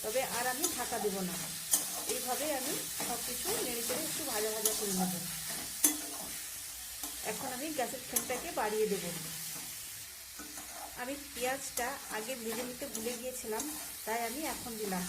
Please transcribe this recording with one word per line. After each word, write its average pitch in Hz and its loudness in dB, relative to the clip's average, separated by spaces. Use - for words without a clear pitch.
তবে 226 2
আর 240 2
আমি 302 2
ঢাকা 240 0
দেব 190 4
না। 180 -2
এইভাবে 247 2
আমি - 2
সব 240 0
কিছু 247 0
নেড়ে 233 0
চেড়ে 254 2
একটু 330 -2
ভাজা 214 2
ভাজা 214 4
করে 202 2
নেব। 185 4
এখন 226 -2
আমি 277 -2
গ্যাসের 247 0
ফ্লেমটাকে 254 0
বাড়িয়ে 214 6
দেব। 175 2
আমি 254 -2
পেঁয়াজটা 247 0
আগে 226 -2
ভেজে 226 0
নিতে 247 -4
ভুলে 226 0
গিয়েছিলাম, 247 -2
তাই 226 2
আমি 262 -2
এখন 226 -4
দিলাম। 185 2